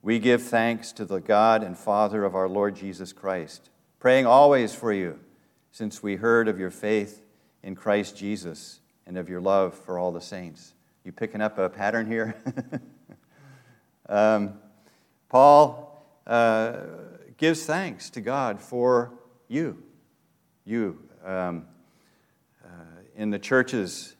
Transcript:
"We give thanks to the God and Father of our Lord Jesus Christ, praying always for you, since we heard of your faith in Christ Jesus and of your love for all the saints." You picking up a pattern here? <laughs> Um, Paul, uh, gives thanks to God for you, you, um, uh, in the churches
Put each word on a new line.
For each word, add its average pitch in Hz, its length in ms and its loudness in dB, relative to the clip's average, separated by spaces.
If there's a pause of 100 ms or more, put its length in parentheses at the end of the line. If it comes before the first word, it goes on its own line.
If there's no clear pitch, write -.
"We 110 160 0
give 120 240 4
thanks 117 500 -2
to 110 120 -10
the 95 160 -6
God 110 420 4
and 90 160 -10
Father 104 460 0
of 92 100 -2
our 95 140 0
Lord 101 260 -2
Jesus 92 380 -14
Christ, 92 580 -10 (300)
praying 127 260 4
always 131 480 6
for 113 180 -4
you, 90 280 -6 (500)
since - 320 -12
we 101 140 -4
heard 113 320 2
of 98 100 -2
your 92 120 -6
faith 104 520 -4 (400)
in 95 140 -12
Christ 104 400 -4
Jesus 98 640 -12 (260)
and 92 100 -14
of 90 120 -12
your 90 120 -10
love 95 340 0
for - 220 -12
all 90 140 -4
the 85 100 -10
saints." 87 540 -18 (300)
You 92 80 -16
picking 110 280 -8
up 107 180 -4
a 95 120 0
pattern 107 360 -4
here? 113 280 -6 (100)
<laughs> 127 360 -10 (1300)
Um, 104 520 0 (680)
Paul, 147 560 8 (420)
uh, 117 580 0 (540)
gives 160 260 0
thanks 156 460 -8
to 123 100 -14
God 113 400 -4
for 123 520 0 (340)
you, 143 360 -6 (840)
you, 104 420 -6 (160)
um, 90 420 -8 (960)
uh, - 60 -20 (480)
in 107 140 -4
the 101 80 -4
churches 123 800 -2